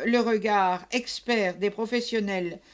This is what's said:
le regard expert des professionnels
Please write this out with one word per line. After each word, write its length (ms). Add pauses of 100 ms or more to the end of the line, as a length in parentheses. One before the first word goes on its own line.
le 140
regard 720
expert 640
des 140
professionnels 880 (140)